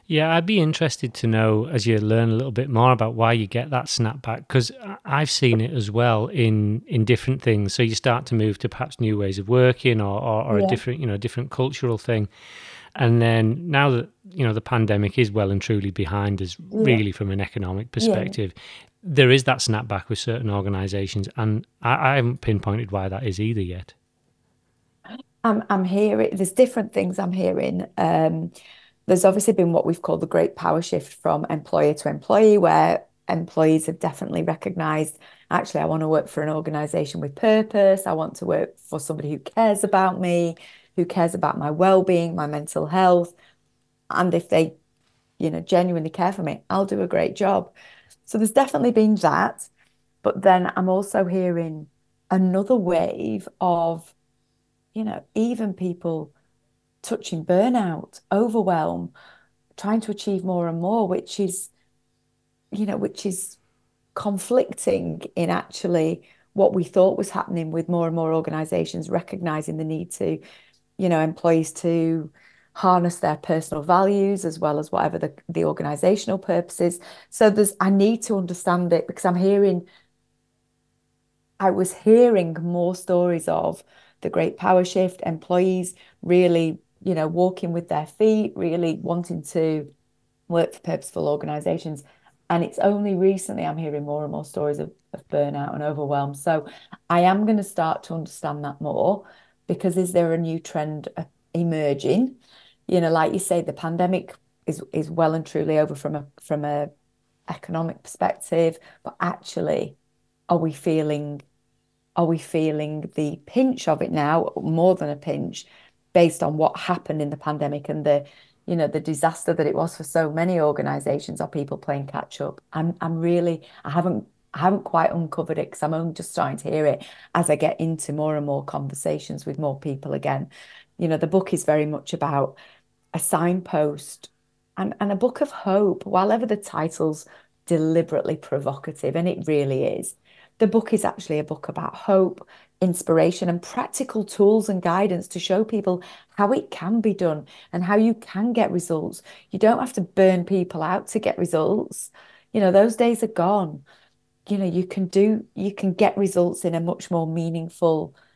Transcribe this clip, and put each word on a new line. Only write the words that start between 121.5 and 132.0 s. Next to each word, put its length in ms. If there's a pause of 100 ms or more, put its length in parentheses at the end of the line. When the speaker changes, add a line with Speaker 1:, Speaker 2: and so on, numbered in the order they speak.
Speaker 2:
playing 300
catch 340
up? 180 (140)
I'm, 260
I'm 180
really, 480 (200)
I 40
haven't, 360 (260)
I 60
haven't 260
quite 260
uncovered 460
it 160
'cause 100
I'm 120
only 180
just 200
starting 260
to 120
hear 140
it 180 (320)
as 140
I 80
get 240
into 320
more 240
and 80
more 180
conversations 840
with 120
more 220
people 320
again. 380 (480)
You 100
know, 80
the 100
book 280
is 100
very 220
much 260